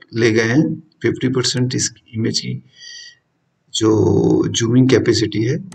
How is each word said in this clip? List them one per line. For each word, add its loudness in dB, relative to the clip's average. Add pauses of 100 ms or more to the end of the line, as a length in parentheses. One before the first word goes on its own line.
(140)
ले 2
गए 2
हैं, 0 (180)
फिफ्टी -2
परसेंट -2
इस -4 (200)
image -4
की -8 (1120)
जो 2
zooming 2
capacity 2
है, -4 (120)